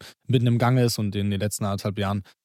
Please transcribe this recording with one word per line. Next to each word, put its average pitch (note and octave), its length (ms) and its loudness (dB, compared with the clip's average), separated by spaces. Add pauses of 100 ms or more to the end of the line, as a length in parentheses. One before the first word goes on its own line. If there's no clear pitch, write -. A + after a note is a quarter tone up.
(280)
mitten B2 200 2
im A#2+ 100 2
Gange B2 260 4
ist A#2 140 0
und G#2 200 -2
in G2+ 120 0
den G2+ 120 -2
letzten G#2 240 -4
anderthalb G2+ 340 -4
Jahren G2+ 240 -2 (220)